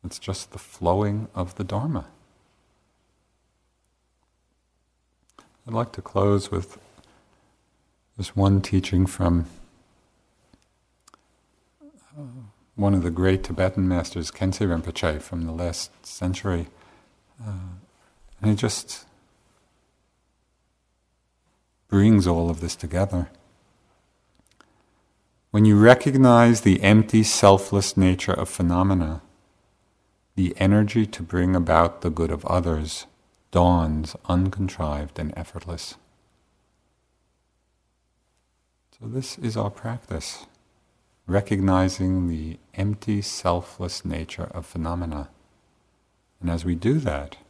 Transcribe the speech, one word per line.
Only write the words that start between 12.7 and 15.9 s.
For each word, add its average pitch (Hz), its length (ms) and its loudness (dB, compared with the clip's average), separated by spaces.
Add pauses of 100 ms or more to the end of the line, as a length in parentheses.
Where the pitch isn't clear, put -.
one 101 200 2
of 90 80 0
the 85 80 -2
great 92 320 2
Tibetan 92 440 -2
masters, 87 440 -4
Khyentse 95 340 -4
Rinpoche, 82 560 -4
from 85 240 -8
the 82 60 -8
last 85 400 -8 (120)